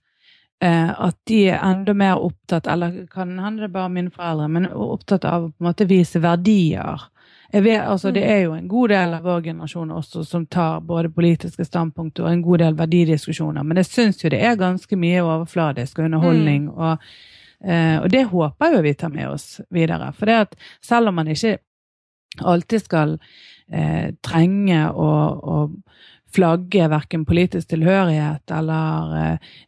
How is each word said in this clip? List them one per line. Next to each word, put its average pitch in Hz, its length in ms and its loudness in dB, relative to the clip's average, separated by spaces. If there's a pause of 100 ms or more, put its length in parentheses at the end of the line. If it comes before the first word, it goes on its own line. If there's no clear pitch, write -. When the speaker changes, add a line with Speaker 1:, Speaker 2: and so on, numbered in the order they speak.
(640)
Speaker 1:
eh, 165 280 2
at - 260 -2 (100)
de 214 240 4
er - 100 0
enda 196 340 0
mer 196 280 2
opptatt, - 480 -4
eller 175 400 -4
kan 180 280 -8
hende 214 220 -6
det 214 80 -8
er 175 60 -12
bare 185 160 -4
mine 180 200 -4
foreldre, 165 380 -4
men 170 220 0
opptatt - 540 -4
av 165 240 -2
å - 20 -10
på - 100 -20
en 170 80 0
måte 180 220 0
vise 175 320 2
verdier. 175 800 2 (500)
Jeg 202 100 4
vet, 220 200 4
altså, 190 300 -2
det 196 120 0
Speaker 2:
Mm. 226 60 2
Speaker 1:
er 208 120 4
jo 165 120 0
en 170 140 -10
god 233 220 2
del 180 240 2
av 165 80 -8
vår 175 220 -2
generasjon 160 480 -8
også 165 340 -8
som 170 200 -4
tar 160 340 -2
både 165 320 -4
politiske 170 520 0
standpunkter 165 600 -4
og 165 80 0
en 175 100 2
god 175 160 4
del 160 160 4
verdidiskusjoner, 160 920 0
men 160 120 -2
jeg 185 100 2
synes 220 380 0
jo 160 60 2
det 123 120 2
er 233 140 2
ganske 185 400 -2
mye 175 260 2
overfladisk 160 760 -2
og 160 80 0
underholdning, 160 640 2
Speaker 2:
Mm. - 100 -12
Speaker 1:
og, 160 200 0 (680)
eh, 165 360 2
og 185 100 0
det 262 200 4
håper 180 440 0
jo 226 80 4
vi 147 120 2
tar 165 160 -6
med 139 180 -8
oss - 320 -12 (100)
videre. 165 440 -2
For - 120 -6
det 226 80 4
at 220 220 0 (260)
selv 233 260 2
om 185 60 0
man 160 140 -2
ikke 185 300 -2 (840)
alltid 185 400 0
skal, 156 360 0 (540)
eh, 80 380 -2 (120)
trenge 175 720 2
å, 151 200 0 (280)
å 151 300 -2 (640)
flagge 180 560 2
hverken 156 340 -2
politisk 170 440 0
tilhørighet 160 840 0
eller, 160 880 -2 (300)